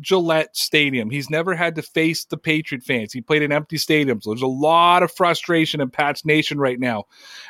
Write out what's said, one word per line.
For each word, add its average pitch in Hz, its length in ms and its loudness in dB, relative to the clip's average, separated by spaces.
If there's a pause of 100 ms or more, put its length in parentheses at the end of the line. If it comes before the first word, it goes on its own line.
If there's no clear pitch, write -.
Gillette 165 560 0
Stadium. 135 540 2
He's 139 180 -6
never 165 260 -2
had 165 200 -2
to 156 80 -8
face 160 420 -2
the 151 140 -8
Patriot 156 440 -4
fans. 113 300 -4
He 127 80 -8
played 151 220 0
in 143 100 -2
empty 151 240 -4
stadiums. 143 480 0
There's 110 160 -4
a 131 60 -2
lot 165 560 4
of 170 100 -2
frustration 165 720 0
in 131 80 -4
Pats 143 340 -2
Nation 151 340 0
right 127 220 0
now. 117 240 -4 (440)